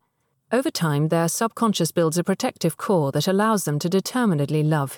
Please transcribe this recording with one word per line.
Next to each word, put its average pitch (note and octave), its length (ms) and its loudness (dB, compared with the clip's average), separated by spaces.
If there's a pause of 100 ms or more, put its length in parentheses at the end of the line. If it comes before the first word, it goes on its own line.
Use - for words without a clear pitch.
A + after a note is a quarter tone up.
(500)
Over C4 220 0
time, D3+ 380 0
their E3+ 180 2
subconscious A3 640 -2
builds E3 260 0
a F3 60 0
protective - 540 -2
core D#3 340 0
that D3 160 0
allows G3+ 380 0
them D3 140 -2
to F3 100 -2
determinedly F3+ 720 0
love D3+ 340 0